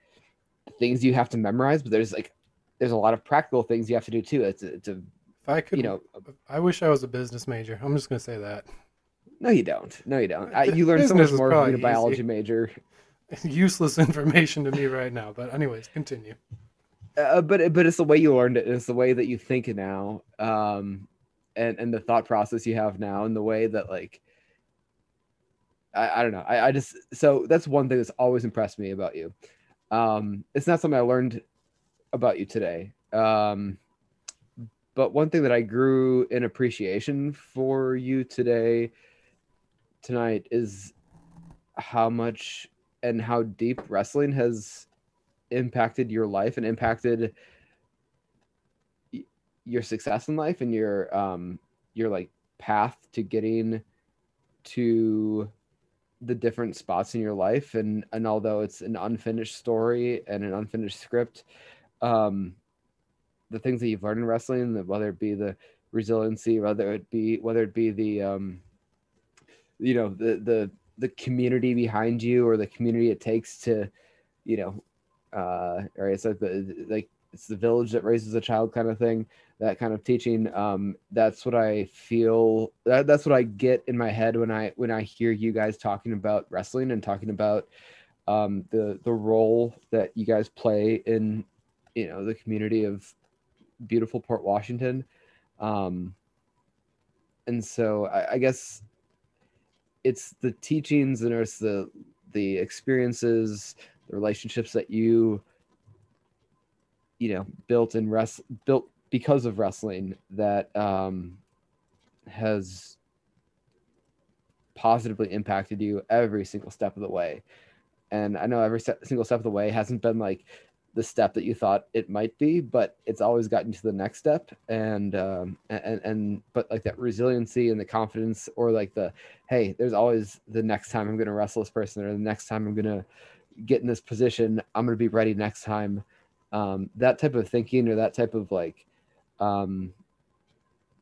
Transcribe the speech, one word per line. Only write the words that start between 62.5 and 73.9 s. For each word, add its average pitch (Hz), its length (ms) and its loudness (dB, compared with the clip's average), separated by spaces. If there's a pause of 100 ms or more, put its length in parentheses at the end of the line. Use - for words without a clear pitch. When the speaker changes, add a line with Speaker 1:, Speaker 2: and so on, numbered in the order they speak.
Speaker 1:
the 110 100 -8
things 127 220 -2
that 120 60 -2
you've 101 160 -4
learned 107 160 -2
in 117 60 -2
wrestling, 120 480 -2
the, 101 100 -4
whether 104 260 -4
it 87 100 -10
be 104 140 -2
the 101 220 -4 (360)
resiliency, 110 720 0
whether 104 320 0
it 98 160 -8
be, 110 280 0
whether 113 260 0
it 104 100 -6
be 113 180 0
the, 104 300 -2
um, 98 400 -6 (1200)
you 127 140 2
know, 113 160 2
the, 107 280 0
the, 107 340 0 (260)
the 127 120 -2
community 123 640 0
behind 117 500 0
you 120 240 4
or 113 80 4
the 104 120 0
community 117 440 0
it 98 80 -2
takes 110 400 -4
to, 107 300 -2 (560)